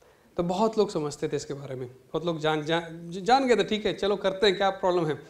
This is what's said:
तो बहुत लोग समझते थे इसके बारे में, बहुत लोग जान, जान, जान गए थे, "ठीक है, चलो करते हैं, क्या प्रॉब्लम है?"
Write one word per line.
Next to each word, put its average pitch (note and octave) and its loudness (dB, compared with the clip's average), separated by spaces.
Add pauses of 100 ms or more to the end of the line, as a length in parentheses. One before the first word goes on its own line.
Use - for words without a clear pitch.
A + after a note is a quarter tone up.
(380)
तो F3 0
बहुत G3 0
लोग G3+ 2
समझते D3+ -4
थे D3 -4
इसके C#3+ -6
बारे C#3 -10
में, B2+ -8
बहुत - -8
लोग E3 -2
जान, D3+ 0
जान, E3 -4
जान A3+ 2
गए A#3+ 6
थे, G3 4
"ठीक G#3+ -2
है, F3+ 0
चलो G3 0
करते F#3+ 2
हैं, F3+ 4
क्या G3 2
प्रॉब्लम F3+ 0
है?" D3 -2 (100)